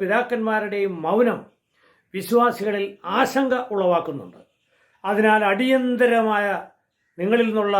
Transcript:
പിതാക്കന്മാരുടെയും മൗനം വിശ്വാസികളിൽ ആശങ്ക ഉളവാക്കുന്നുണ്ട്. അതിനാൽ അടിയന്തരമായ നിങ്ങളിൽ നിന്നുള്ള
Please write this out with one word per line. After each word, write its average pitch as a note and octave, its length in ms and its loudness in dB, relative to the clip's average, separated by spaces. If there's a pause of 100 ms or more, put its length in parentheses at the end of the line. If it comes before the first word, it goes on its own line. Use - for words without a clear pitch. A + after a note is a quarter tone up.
പിതാക്കന്മാരുടെയും G#3 960 -2 (100)
മൗനം G3+ 340 2 (760)
വിശ്വാസികളിൽ G3+ 680 0 (340)
ആശങ്ക C4 360 0 (200)
ഉളവാക്കുന്നുണ്ട്. E3 680 -2 (640)
അതിനാൽ G#3+ 360 4 (100)
അടിയന്തരമായ A#3 960 2 (720)
നിങ്ങളിൽ A3+ 300 2
നിന്നുള്ള G#3 320 0